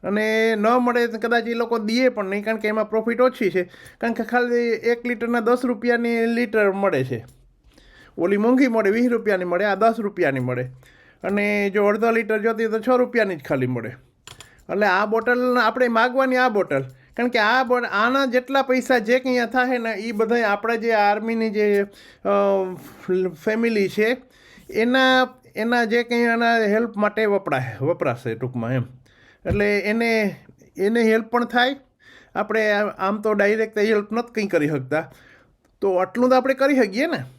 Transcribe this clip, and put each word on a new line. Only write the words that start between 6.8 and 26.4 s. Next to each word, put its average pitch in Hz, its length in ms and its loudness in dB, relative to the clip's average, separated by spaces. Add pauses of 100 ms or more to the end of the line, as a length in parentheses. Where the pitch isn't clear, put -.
છે. 127 200 -6 (920)
ઓલી 190 180 2
મોંઘી 254 320 4
મળે, 220 220 0
વીસ 233 200 2
રૂપિયાની 208 340 0
મળે, 180 200 -2
આ 208 100 0
દસ 220 240 2
રૂપિયાની 175 420 -2
મળે. 123 220 -4 (600)
અને 202 480 0
જો 202 160 2
અડધો 214 240 2
લીટર 220 280 0
જોતી 220 260 -2
હોય 220 160 -2
તો 254 140 0
છ 247 40 2
રૂપિયાની 233 380 0
જ 143 80 -14
ખાલી 131 220 -2
મળે. 120 220 -4 (840)
એટલે 202 140 2
આ 190 200 2
બોટલ 247 520 0
આપણે 240 300 0
માગવાની, 254 480 2
આ 254 120 2
બોટલ, 180 340 0 (340)
કારણ 240 120 -2
કે 240 100 0
આ 233 260 2
બો-, 240 280 0
આના 247 340 2
જેટલા 254 360 0
પૈસા 254 360 0
જે 233 200 0
કંઈ 254 140 -2
અહીંયા 240 140 0
થાય 254 320 0
ને, 226 120 -4
એ 220 220 -8
બધાય 220 300 0
આપણા 214 320 0
જે 226 180 -2
આર્મીની 220 580 0
જે, 202 360 0 (380)
અ, 196 60 -2 (1120)
ફેમિલી 220 440 0
છે, 214 280 0 (540)
એના, 254 580 2 (280)
એના 233 280 0
જે 233 180 0
કંઈ 233 160 -2
એના 233 400 2